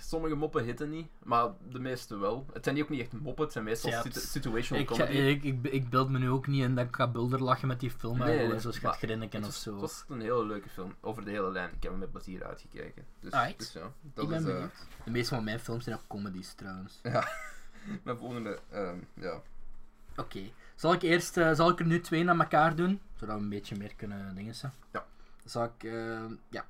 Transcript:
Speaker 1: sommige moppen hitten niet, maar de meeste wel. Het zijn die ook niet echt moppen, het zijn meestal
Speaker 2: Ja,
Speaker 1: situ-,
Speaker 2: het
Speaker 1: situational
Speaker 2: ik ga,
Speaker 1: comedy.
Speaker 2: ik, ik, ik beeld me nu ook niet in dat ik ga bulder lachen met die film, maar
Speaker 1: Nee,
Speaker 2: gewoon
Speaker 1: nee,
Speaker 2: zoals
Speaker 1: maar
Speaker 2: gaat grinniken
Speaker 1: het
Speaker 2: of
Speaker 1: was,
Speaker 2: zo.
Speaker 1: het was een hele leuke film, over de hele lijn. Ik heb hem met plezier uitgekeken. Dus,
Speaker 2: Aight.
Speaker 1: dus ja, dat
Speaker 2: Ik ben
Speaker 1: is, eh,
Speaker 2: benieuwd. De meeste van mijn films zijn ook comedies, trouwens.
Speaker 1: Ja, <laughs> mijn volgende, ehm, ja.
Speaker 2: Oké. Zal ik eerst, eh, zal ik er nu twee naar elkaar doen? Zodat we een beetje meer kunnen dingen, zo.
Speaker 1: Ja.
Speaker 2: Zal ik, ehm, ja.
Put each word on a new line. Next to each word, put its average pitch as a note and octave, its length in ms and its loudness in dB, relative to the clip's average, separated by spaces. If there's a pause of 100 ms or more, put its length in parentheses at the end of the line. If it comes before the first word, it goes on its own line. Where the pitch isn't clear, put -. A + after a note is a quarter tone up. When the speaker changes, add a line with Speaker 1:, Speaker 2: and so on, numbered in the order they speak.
Speaker 1:
sommige D#3+ 340 0
moppen D3+ 280 0
hitten A#2+ 260 -2
niet, D#3 180 -6 (160)
maar A#2+ 260 4 (200)
de B2+ 100 -6
meeste B2+ 380 -4
wel. A2 360 0
Het - 100 -10
zijn C#3 120 2
die D3 80 2
ook D3+ 60 -2
niet C#3+ 120 -2
echt A#2 100 -6
moppen, B2 320 -4
het D3 100 -2
zijn A2+ 120 -4
meestal A2+ 260 0
Speaker 2:
Ja, A#2 100 0
Speaker 1:
situ-, A#2 180 -4
Speaker 2:
het - 100 -4
Speaker 1:
situational A#2+ 540 0
Speaker 2:
ik - 60 0
ga, A#2 60 2
Speaker 1:
comedy. C#3 220 4
Speaker 2:
ik, C#3+ 260 6
ik, C3+ 240 0
ik C3+ 220 2
beeld C3 200 4
me C3 100 4
nu B2+ 100 4
ook C3 180 2
niet C#3 160 4
in B2+ 120 4
dat B2 120 4
ik B2 80 -4
ga B2+ 120 4
bulder B2 360 2
lachen B2+ 240 4
met B2 120 0
die B2 120 -2
film, A#2+ 260 -2
maar B2+ 100 4
Speaker 1:
Nee, - 80 6
Speaker 2:
gewoon A#2 160 4
Speaker 1:
nee, A2+ 80 0
Speaker 2:
zoals A#2 200 -4
Speaker 1:
maar - 120 2
Speaker 2:
gaat - 100 -2
grinniken A2 400 -2
Speaker 1:
het G#2 80 -2
Speaker 2:
of - 60 -6
Speaker 1:
was, - 80 -8
Speaker 2:
zo. A2+ 80 -4
Speaker 1:
het G2+ 100 -6
was - 260 -6
een B2+ 140 -6
hele A2+ 240 2
leuke G#2 240 -6
film, - 320 -8
over G#2+ 240 -6
de G2+ 60 -4
hele G2 200 0
lijn. F2+ 220 -2
Ik - 100 -2
heb - 80 -2
hem F#2 80 -2
met F#2+ 120 -4
plezier - 340 -8
uitgekeken. - 600 -12 (140)
Dus, G2 120 -10
Speaker 2:
Aight. B2 280 0
Speaker 1:
dus - 140 -10
ja, G2+ 180 -10 (220)
dat - 100 -4
Speaker 2:
Ik D#3 60 -2
ben E3 100 0
Speaker 1:
is, D#3+ 60 -2
eh, F#2+ 80 0
Speaker 2:
benieuwd. F2+ 180 -4 (320)
De A2 80 -6
meeste A#2+ 240 0
van A2+ 80 -2
mijn G#2+ 160 -2
films A#2 240 -6
zijn A2+ 120 -4
ook - 120 -12
comedies, G2 460 -8
trouwens. F#2+ 500 -12
Speaker 1:
Ja, A#2+ 240 2 (360)
<laughs> G#3 400 -10
mijn B2 140 -4
volgende, A#2 420 -6 (100)
ehm, F2+ 280 -4 (160)
ja. E2+ 280 -6 (720)
Speaker 2:
Oké. - 360 -6 (240)
Zal D#3+ 180 6
ik F3+ 80 6
eerst, E3+ 360 4
eh, E3 160 8
zal E3 160 8
ik F3 100 4
er F3 60 2
nu E3+ 160 6
twee E3 220 2
naar F3 160 6
elkaar D#3 360 6
doen? F3+ 260 4 (140)
Zodat G#2+ 200 -4
we G#2 60 -2
een G#2 80 -2
beetje G#2 280 -6
meer G#2 180 -8
kunnen G2+ 400 -6
dingen, G#2+ 200 -8
zo. C3+ 120 -6 (240)
Speaker 1:
Ja. - 140 -4 (400)
Speaker 2:
Zal A#2 180 0
ik, A#2+ 200 -4
ehm, A2+ 500 -4 (160)
ja. - 200 -6